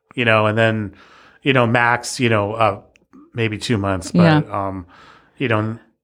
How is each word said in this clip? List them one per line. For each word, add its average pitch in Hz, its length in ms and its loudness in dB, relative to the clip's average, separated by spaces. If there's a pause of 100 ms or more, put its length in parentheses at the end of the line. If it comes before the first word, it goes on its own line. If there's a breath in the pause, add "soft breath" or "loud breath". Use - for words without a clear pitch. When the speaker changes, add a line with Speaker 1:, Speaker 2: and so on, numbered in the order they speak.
(160)
Speaker 1:
you 123 100 -2
know, 110 220 4
and 107 100 0
then, 110 360 0 (500 soft breath)
you 139 100 2
know, 123 140 4
max, 120 520 0
you 120 100 2
know, 104 240 0
uh, 107 260 0 (540)
maybe 113 240 -4
two 117 200 -2
months. 98 340 -4
But, 160 340 4
Speaker 2:
Yeah. 101 220 -6
Speaker 1:
um, 95 180 -10 (520 soft breath)
you 135 100 -2
know 110 300 -2 (260)